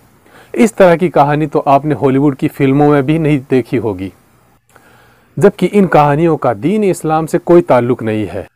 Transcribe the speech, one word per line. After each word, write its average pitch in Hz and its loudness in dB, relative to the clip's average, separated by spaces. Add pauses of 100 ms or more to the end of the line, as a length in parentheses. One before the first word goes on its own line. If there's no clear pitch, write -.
(560)
इस 233 0
तरह 175 4
की 170 -2
कहानी 147 0
तो 147 -2
आपने 143 0
हॉलीवुड 135 0
की 156 -6
फिल्मों 143 0
में 143 2
भी 156 0
नहीं 151 0 (100)
देखी 127 -2
होगी, 98 -6 (1300)
जबकि 190 0
इन 196 2
कहानियों 151 2
का 123 -2
दीन 170 -2
इस्लाम 160 -2
से 170 -4
कोई 175 4
ताल्लुक़ 123 0
नहीं 110 -4
है। 85 -12